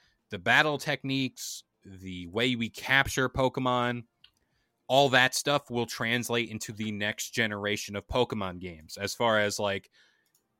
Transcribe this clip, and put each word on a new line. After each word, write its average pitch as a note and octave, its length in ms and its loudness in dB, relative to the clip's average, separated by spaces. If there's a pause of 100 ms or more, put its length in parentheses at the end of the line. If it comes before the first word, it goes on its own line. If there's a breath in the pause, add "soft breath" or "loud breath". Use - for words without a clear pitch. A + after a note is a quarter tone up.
(300)
the G2+ 80 -6
battle C#3 400 4
techniques, C3+ 840 -4 (200)
the F#2 440 -12
way A#2 280 0
we A2+ 140 -4
capture C3+ 580 0
Pokemon, B2 760 0 (840)
all C3+ 240 6
that B2+ 240 6
stuff - 360 0
will A#2+ 160 0
translate A#2 640 -2
into G#2+ 240 -8
the A2 180 -6
next G#2 400 -4
generation G#2 640 -2
of G2 100 -8
Pokemon G#2 540 0
games, E2 360 -12
as G2+ 180 -4
far A2+ 240 4
as, G#2 200 0
like, G2+ 320 -2 (680)